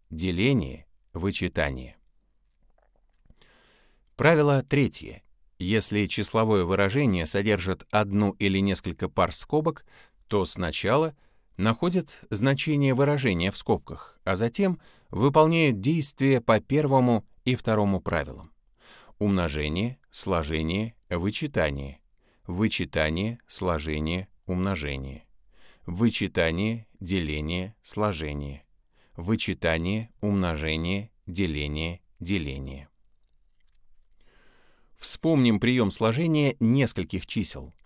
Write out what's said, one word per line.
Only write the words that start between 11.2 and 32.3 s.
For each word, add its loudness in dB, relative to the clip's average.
находят -2
значение 2
выражения 2
в -10
скобках, -6
а 0
затем 0
выполняют 4
действия 2
по 4
первому 2
и 2
второму 0
правилам. -6
Умножение, 0
сложение, -2
вычитание. -4
Вычитание, -2
сложение, -4
умножение. -6
Вычитание, 0
деление, -4
сложение. -6
Вычитание, -2
умножение, -2
деление, -4
деление. -6